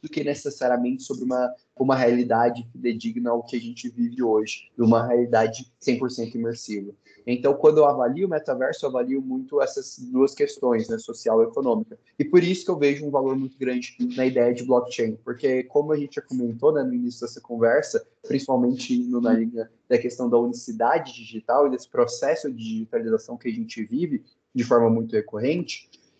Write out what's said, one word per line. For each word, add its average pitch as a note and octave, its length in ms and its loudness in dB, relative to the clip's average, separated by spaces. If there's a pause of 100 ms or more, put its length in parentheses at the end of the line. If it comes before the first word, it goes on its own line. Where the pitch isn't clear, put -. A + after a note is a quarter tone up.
do D#3 80 -14
que D3+ 140 -4
necessariamente C3 800 -2
sobre B2+ 200 -8
uma, B2+ 300 -2 (220)
uma C3 200 2
realidade A#2+ 760 2
fidedigna A#2 600 -4
ao A#2 120 -2
que - 120 -10
a A#2+ 40 -2
gente A#2+ 300 -10
vive A#2+ 320 -4
hoje, A2 560 0
uma A#2 300 4
realidade A#2+ 720 2
cem B2 180 0
por B2+ 140 -2
cento A2+ 240 -8
imersiva. A2+ 560 -6 (340)
Então, B2 280 0
quando D3+ 240 6
eu D3+ 80 8
avalio C#3+ 420 2
o - 20 -6
metaverso, C3 560 -2
eu C#3 40 -2
avalio C3 320 -2
muito C3 400 -4
essas C3 360 -4
duas B2+ 360 2
questões, B2 560 0
né, A2+ 80 -4
social A2+ 440 0
e A2+ 40 6
econômica. A2+ 520 -2 (220)
E C#3+ 60 2
por F3 180 6
isso F3+ 220 -2
que G3 60 0
eu F3 60 -2
vejo C#3+ 280 2
um D3 60 -4
valor C3+ 260 0
muito C3+ 200 -6
grande B2+ 380 -4 (220)
na B2+ 80 2
ideia B2 280 4
de B2 100 -6
blockchain, B2 600 0
porque B2+ 400 -2
como D3 300 0
a D3+ 40 2
gente C#3+ 180 -8
já C#3+ 60 -6
comentou, B2 520 0
né, C#3+ 100 0
no B2+ 100 -2
início A#2+ 280 -4
dessa A#2 180 -10
conversa, A#2+ 680 0 (220)
principalmente B2+ 760 0
no, B2 180 -2
na A#2 100 2
linha A2+ 400 0 (160)
da B2 100 4
questão A#2+ 320 -2
da A#2+ 80 4
unicidade A#2+ 760 0
digital A#2 540 0
e C3 40 0
desse B2+ 160 -6
processo C#3 640 -2
de A#2+ 60 -10
digitalização A2+ 800 -4
que B2+ 100 -8
a A#2 60 -2
gente A2+ 320 -8
vive C#3 400 -4 (280)
de B2 120 -2
forma A#2 240 4
muito A2+ 260 0
recorrente, B2+ 760 -4 (300)